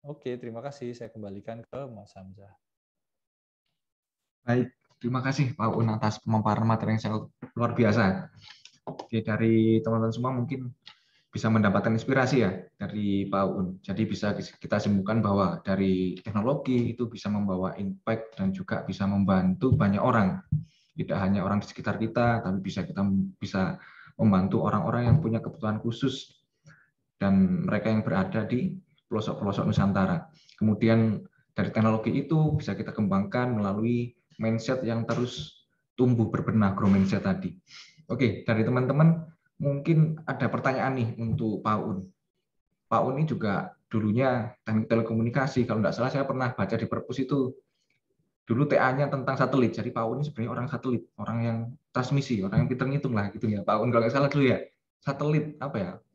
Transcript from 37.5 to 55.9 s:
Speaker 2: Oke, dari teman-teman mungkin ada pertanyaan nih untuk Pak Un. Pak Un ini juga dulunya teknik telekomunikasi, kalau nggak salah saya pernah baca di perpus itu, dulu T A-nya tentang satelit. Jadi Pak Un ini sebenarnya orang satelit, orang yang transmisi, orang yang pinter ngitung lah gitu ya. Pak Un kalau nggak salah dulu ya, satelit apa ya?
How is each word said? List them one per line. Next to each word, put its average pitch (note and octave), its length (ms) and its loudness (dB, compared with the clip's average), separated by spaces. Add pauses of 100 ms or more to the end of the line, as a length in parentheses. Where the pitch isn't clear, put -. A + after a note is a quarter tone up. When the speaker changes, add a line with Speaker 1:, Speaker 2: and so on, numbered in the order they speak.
Speaker 2:
Oke, A#2+ 340 0
dari A2 160 2
teman-teman C3+ 640 4 (320)
mungkin D#3 720 2
ada B2 240 -2
pertanyaan C3 480 -2
nih A2+ 160 0
untuk A2 480 -2
Pak G#2+ 160 2
Un. G2 180 -4 (920)
Pak G#2+ 160 4
Un C#3+ 80 -2
ini D#3 80 0
juga G#2 480 -2 (160)
dulunya A2+ 640 0 (160)
teknik A2 220 0
telekomunikasi, A#2 720 0
kalau A2+ 160 0
nggak D2+ 160 0
salah B2 160 -2
saya C#3 160 -2
pernah B2+ 240 -2
baca A2 240 -2
di A2+ 140 -2
perpus - 340 -4
itu, C3 300 0 (960)
dulu C3 160 2
T C#3+ 80 0
A-nya C3 320 2
tentang C3 320 -4
satelit. B2+ 320 2
Jadi A#2 240 -6
Pak A2+ 160 -4
Un B2+ 80 -4
ini D3 80 -2
sebenarnya A2+ 320 -6
orang B2 80 -4
satelit, B2 400 -4 (160)
orang A2+ 160 -4
yang A#2 200 -2 (360)
transmisi, B2+ 480 0
orang G#2 240 2
yang - 60 -4
pinter B2+ 180 -2
ngitung C#3 240 -2
lah G2+ 160 0
gitu - 160 -6
ya. G#2 160 -2
Pak G#2+ 160 2
Un A#2+ 160 2
kalau A#2 80 6
nggak A#2 160 2
salah C#3+ 80 4
dulu C#3+ 160 2
ya, A#2+ 160 4 (400)
satelit D3 640 -2
apa C#3+ 160 -6
ya? F2+ 140 -4 (220)